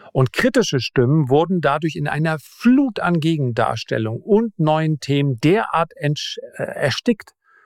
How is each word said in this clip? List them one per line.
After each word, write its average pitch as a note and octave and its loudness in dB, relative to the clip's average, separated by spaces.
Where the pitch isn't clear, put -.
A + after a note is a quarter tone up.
Und C3 0
kritische G#3+ 0
Stimmen C3+ 2
wurden E3+ 2
dadurch D3 -2
in D3+ -6
einer D#3 -2
Flut B3+ 0
an F3 0
Gegendarstellung A#2+ -2
und A3 0
neuen D#3 0
Themen C#3+ -2
derart E3+ 0
entsch-, - -4
äh, - -8
erstickt, - -2